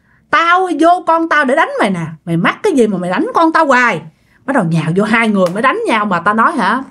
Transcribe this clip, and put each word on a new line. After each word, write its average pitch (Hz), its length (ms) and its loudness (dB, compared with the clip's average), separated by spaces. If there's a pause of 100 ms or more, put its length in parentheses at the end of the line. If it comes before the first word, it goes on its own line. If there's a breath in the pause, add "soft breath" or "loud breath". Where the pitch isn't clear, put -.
(300)
Tao 349 400 2 (100)
vô 349 280 4
con 330 220 0
tao 302 160 0
để 262 100 0
đánh 339 140 2 (100)
mày 277 100 0
nè, 175 160 -4 (200)
mày 170 120 -2
mắc 226 260 -2
cái 415 100 0
gì 247 140 4
mà 202 100 -4
mày 175 120 -6
đánh 214 240 -2
con 330 180 2
tao 320 140 2
hoài. 247 360 2 (440 soft breath)
Bắt - 80 -4
đầu 262 100 0
nhào 165 320 -2
vô, 196 80 0
hai 226 260 0
người 196 240 2
mới 185 80 -4
đánh 302 260 0
nhau 226 180 0
mà 185 140 -2
tao 185 140 0
nói 233 180 2
hả, 240 400 -2